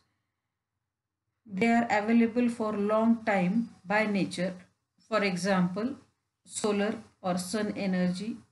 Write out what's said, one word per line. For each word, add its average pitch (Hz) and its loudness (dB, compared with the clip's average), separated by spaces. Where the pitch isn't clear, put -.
They 208 0
are 233 2
available 226 2
for 214 -4
long 220 2
time 202 0
by 208 0
nature. 185 -2
For 208 0
example, 190 0
solar 208 -2
or 180 -2
sun 214 -4
energy, 185 -2